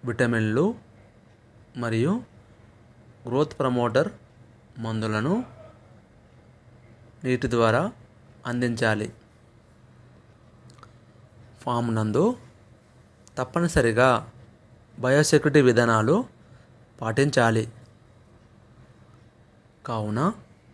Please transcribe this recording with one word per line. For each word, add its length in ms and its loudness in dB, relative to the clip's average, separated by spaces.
విటమిన్లు 680 0
మరియు 360 -2
గ్రోత్ 320 -2
ప్రమోటర్ 500 0
మందులను 680 -2
నీటి 260 -2
ద్వారా 420 2
అందించాలి. 680 -2
ఫామ్ 340 -2
నందు 420 0
తప్పనిసరిగా 680 2
బయోసెక్యూరిటీ 640 2
విధానాలు 600 4
పాటించాలి. 720 0
కావున 460 -4